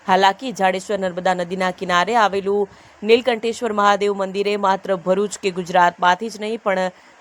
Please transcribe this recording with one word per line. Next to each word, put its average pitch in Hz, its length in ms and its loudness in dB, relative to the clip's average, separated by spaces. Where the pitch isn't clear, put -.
હાલાકી. 196 460 2
જાડેશ્વર 190 460 -2
નર્મદા 185 360 -2
નદીના 180 380 -4
કિનારે 180 440 0
આવેલું 202 540 0
નીલકંઠેશ્વર 226 800 0
મહાદેવ 202 360 2
મંદિરે 196 420 -2
માત્ર 190 360 0
ભરૂચ 190 320 -2
કે 196 160 -4
ગુજરાતમાંથી 180 800 0
જ 208 120 -14
નહીં, 226 200 -8
પણ 185 260 0